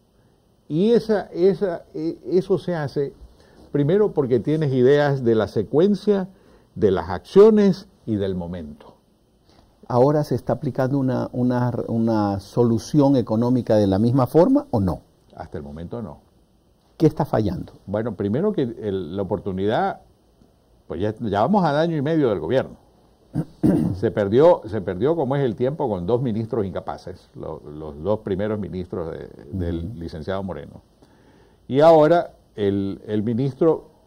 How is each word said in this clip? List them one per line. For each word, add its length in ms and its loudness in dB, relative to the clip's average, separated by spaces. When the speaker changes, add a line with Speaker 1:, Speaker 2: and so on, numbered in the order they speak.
Speaker 1:
Y 240 0
esa, 320 0
esa, 500 0
e-, 320 -6
eso 320 0
se 180 -6
hace 380 -4
primero 420 2
porque 260 2
tienes 340 0
ideas 500 4
de 120 4
la 120 2
secuencia, 840 0
de 180 2
las 180 0
acciones 760 4
y 100 -2
del 180 -2
momento. 600 -10
Speaker 2:
¿Ahora 360 4
se 120 -4
está 180 -4
aplicando 440 -4
una, 360 -2
una, 380 0
una 520 0
solución 760 2
económica 580 0
de 120 4
la 120 2
misma 260 2
forma 460 4
o 80 0
no? 220 -2
Speaker 1:
Hasta 220 -14
el 60 -10
momento 380 -12
no. 200 -14
Speaker 2:
¿Qué 100 4
está 180 -2
fallando? 480 -2
Speaker 1:
Bueno, 300 -4
primero 360 -2
que 120 -2
el, 520 -6
la 60 -4
oportunidad, 800 -4
pues 140 -10
ya, 200 -2
ya 220 -2
vamos 220 2
al 140 0
año 180 0
y 60 -2
medio 280 2
del 100 0
gobierno. 360 -2
<clears throat> 640 -2
Se 160 -2
perdió, 560 4
se 160 -6
perdió, 340 -2
como 200 -2
es 80 0
el 120 -2
tiempo, 320 -2
con 200 -4
dos 120 2
ministros 460 -4
incapaces, 680 -12
lo-, 280 -12
los 380 -14
dos 200 -2
primeros 380 -4
ministros 520 -8
de, 180 -14
del 340 -4
Speaker 2:
Ujú. 140 -12
Speaker 1:
licenciado 420 -8
Moreno. 400 -12
Y 140 0
ahora 520 6
el, 500 -2
el 160 -2
ministro 720 0